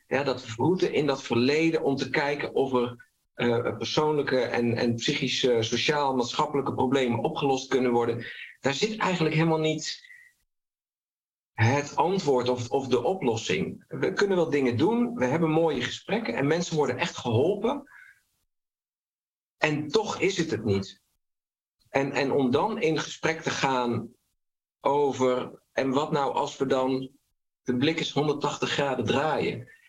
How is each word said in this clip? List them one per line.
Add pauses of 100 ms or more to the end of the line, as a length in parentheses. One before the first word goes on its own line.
ja,
dat
wroeten
in
dat
verleden
om
te
kijken
of
er, (260)
eh,
persoonlijke
en,
en
psychische,
sociaal,
maatschappelijke
problemen
opgelost
kunnen
worden. (360)
Daar
zit
eigenlijk
helemaal
niet (1400)
het
antwoord
of,
of
de
oplossing.
We
kunnen
wel
dingen
doen,
we
hebben
mooie
gesprekken
en
mensen
worden
echt
geholpen. (1700)
En
toch
is
het
het
niet. (880)
En,
en
om
dan
in
gesprek
te
gaan (720)
over, (100)
en
wat
nou
als
we
dan (520)
de
blik
eens
honderdtachtig
graden
draaien (200)